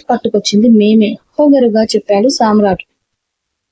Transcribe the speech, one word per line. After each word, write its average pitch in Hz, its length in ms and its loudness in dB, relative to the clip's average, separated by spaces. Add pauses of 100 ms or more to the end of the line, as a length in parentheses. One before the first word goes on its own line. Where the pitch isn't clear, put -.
పట్టుకొచ్చింది 220 580 -2
మేమే," 214 480 2 (240)
పొగరుగా 247 440 2
చెప్పాడు 208 440 -2
సామ్రాట్. 208 560 -2 (880)